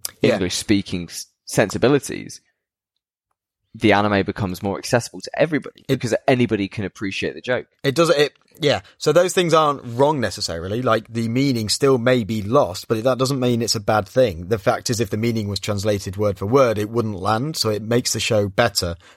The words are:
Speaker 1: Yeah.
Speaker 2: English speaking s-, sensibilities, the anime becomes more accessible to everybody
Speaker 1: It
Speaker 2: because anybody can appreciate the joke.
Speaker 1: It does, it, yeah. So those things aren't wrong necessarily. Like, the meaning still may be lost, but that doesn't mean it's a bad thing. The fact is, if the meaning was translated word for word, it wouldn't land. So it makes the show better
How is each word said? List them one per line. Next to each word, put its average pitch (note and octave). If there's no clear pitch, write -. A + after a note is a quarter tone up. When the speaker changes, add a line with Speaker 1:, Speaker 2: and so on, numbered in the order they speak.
Speaker 1:
Yeah. B2+
Speaker 2:
English F#2
speaking F#2+
s-, -
sensibilities, A2+
the A2
anime G2+
becomes F#2+
more G2
accessible -
to -
everybody D3+
Speaker 1:
It C3+
Speaker 2:
because A2+
anybody A2+
can G#2+
appreciate F#2
the D2
joke. B2
Speaker 1:
It C#3
does, D3
it, D3
yeah. C#3
So -
those E3+
things F3
aren't D#3
wrong C3+
necessarily. F#2+
Like, A2+
the A#2
meaning A#2+
still C3+
may B2
be A2
lost, G#2
but A2
that B2
doesn't C3
mean B2
it's A2+
a A2
bad G#2+
thing. F2
The G#2+
fact A2+
is, A2+
if G#2+
the A2
meaning A2
was G2+
translated G2+
word G#2
for G2
word, A#2
it G#2+
wouldn't A2
land. A2
So -
it G#2+
makes A#2
the A2+
show G#2
better F#2+